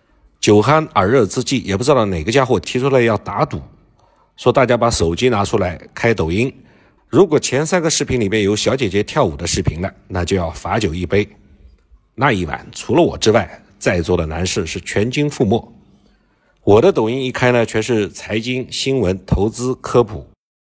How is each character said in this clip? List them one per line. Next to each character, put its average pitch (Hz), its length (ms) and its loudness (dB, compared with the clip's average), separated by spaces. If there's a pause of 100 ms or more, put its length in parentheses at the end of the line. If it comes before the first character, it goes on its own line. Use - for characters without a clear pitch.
(400)
酒 104 220 6
酣 151 340 2
耳 98 160 2
热 127 140 4
之 123 180 -4
际， 131 200 -2
也 95 120 -2
不 95 80 -4
知 147 100 4
道 120 120 4
哪 90 180 -4
个 107 80 -2
家 131 140 4
伙 120 120 0
提 - 220 -4
出 135 100 0
来 131 120 4
要 113 160 2
打 110 260 -4
赌， 82 180 -6 (760)
说 - 120 0
大 127 160 4
家 120 120 2
把 117 120 2
手 85 240 0
机 117 140 0
拿 104 160 0
出 104 140 -2
来 90 200 -4 (160)
开 117 200 0
抖 85 180 -2
音， 117 180 0 (600)
如 175 180 6
果 151 100 2
前 127 280 0
三 180 160 0
个 160 80 -2
视 147 160 0
频 123 160 -2
里 98 80 0
面 107 140 0
有 101 120 2
小 104 180 0
姐 135 140 -2
姐 98 160 -2
跳 139 220 0
舞 78 100 -4
的 71 100 -8
视 - 160 -2
频 80 200 -4
了， 95 120 -6 (140)
那 92 160 -4
就 95 140 0
要 82 120 -4
罚 90 300 -6
酒 85 160 -2
一 90 100 -6
杯。 98 220 0 (880)
那 135 160 0
一 92 140 -2
晚， 73 260 -10
除 - 240 -4
了 170 80 6
我 - 140 0
之 - 140 2
外， 107 300 0 (160)
在 98 220 0
座 87 160 0
的 82 100 -2
男 82 220 -4
士 90 180 -4
是 85 140 -8
全 104 320 -4
军 147 180 -2
覆 143 140 -2
没。 110 300 0 (920)
我 104 140 6
的 180 140 4
抖 113 160 -2
音 131 120 -4
一 127 80 -4
开 123 220 0
呢， 120 140 2
全 110 180 -4
是 107 240 -2
财 104 320 -8
经、 120 320 -6
新 135 260 -2
闻、 117 280 0
投 104 240 0
资、 123 320 -4
科 - 200 2
普， - 240 -6 (500)